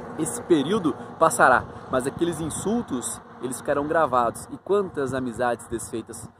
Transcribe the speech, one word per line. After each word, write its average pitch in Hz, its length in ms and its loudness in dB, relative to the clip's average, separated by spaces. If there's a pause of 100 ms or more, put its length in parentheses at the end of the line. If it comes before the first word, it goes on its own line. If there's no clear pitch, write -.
(200)
esse - 240 -4
período 160 520 4 (240)
passará, 156 440 6 (280)
mas 131 160 0
aqueles 165 320 -2
insultos, 165 840 -4 (200)
eles 127 160 -6
ficarão 143 300 -2
gravados. 127 640 2
E 131 60 -10
quantas 175 560 0
amizades 120 540 -2
desfeitas 113 600 -8 (120)